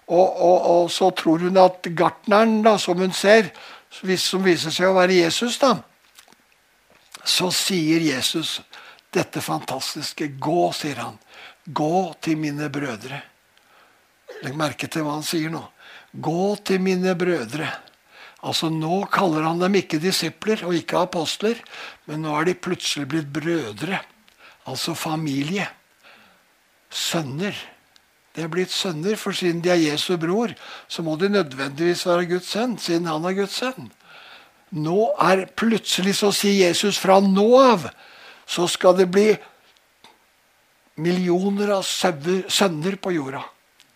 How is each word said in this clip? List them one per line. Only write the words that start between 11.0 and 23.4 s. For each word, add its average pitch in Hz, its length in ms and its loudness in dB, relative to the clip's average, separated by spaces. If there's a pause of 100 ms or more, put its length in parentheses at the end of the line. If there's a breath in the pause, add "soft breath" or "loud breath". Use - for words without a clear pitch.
han, 117 160 -12 (480 loud breath)
"gå 160 560 -2
til 160 160 -2
mine 147 320 -6
brødre." 135 540 -8 (1200 soft breath)
Legg 139 160 -10
merke 143 320 -6
til 156 140 -4
hva 147 120 -4
han 151 80 -8
sier 160 240 -4
nå. 160 140 -10 (500 loud breath)
"Gå 170 420 -2 (120)
til 185 160 0
mine 185 340 0
brødre." 160 540 -2 (760 loud breath)
Altså, 151 240 -2
nå 160 400 -2
kaller 156 320 0
han 165 160 -2
dem 185 220 0
ikke - 180 -2
disipler 185 720 -2
og 175 100 0
ikke 160 300 -2
apostler, 202 500 -4 (480 loud breath)
men 151 160 -8
nå 151 160 -4
er 156 80 0
de 180 80 2
plutselig 160 560 -6
blitt 151 240 -4
brødre, 156 640 -4 (720 soft breath)